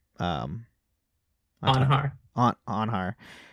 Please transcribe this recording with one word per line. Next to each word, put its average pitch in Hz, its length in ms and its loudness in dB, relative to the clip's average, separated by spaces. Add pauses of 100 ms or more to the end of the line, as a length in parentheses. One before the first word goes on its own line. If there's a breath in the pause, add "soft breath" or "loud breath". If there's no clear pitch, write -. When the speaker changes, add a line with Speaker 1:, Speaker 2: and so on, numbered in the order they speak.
(200)
Speaker 1:
Um, 85 460 -4 (960)
I'll - 120 2
talk 131 140 2
Speaker 2:
Anhar. 139 240 2 (240)
Speaker 1:
An-, 120 180 4 (140)
Anhar. 107 460 -2 (380 soft breath)